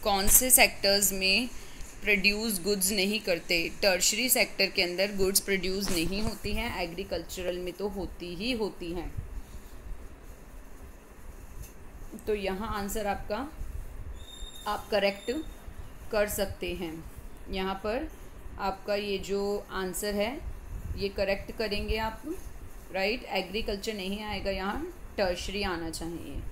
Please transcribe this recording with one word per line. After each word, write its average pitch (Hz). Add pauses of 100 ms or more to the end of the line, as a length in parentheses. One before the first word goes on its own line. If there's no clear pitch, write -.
कौन 202
से 254
sectors 202
में 196 (540)
produce 208
goods 190
नहीं 208
करते? 170 (100)
Tertiary 208
sector 202
के 185
अंदर 185
goods 196
produce 190
नहीं 180
होती 208
हैं, 214
agricultural 180
में 180
तो 196
होती 175
ही 220
होती 185
हैं। 156 (3000)
तो 214
यहाँ 208
answer 202
आपका 202 (1300)
आप 208
correct 202 (840)
कर 208
सकते 190
हैं। 165 (380)
यहाँ 190
पर 226 (480)
आपका 196
ये 202
जो 202
answer 190
है, 226 (560)
ये 190
correct 202
करेंगे 214
आप, 220 (720)
right? 208
Agriculture 214
नहीं 202
आएगा 196
यहाँ, 214
tertiary 190
आना 170
चाहिए। 160 (120)